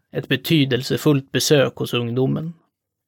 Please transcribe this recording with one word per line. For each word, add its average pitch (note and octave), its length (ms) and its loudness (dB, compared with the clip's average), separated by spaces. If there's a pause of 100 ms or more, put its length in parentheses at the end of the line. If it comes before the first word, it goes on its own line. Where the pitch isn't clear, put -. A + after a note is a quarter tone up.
(120)
ett C#3 160 -8
betydelsefullt C3+ 1040 0
besök C3+ 440 2
hos - 180 -6
ungdomen. C3 600 -2 (540)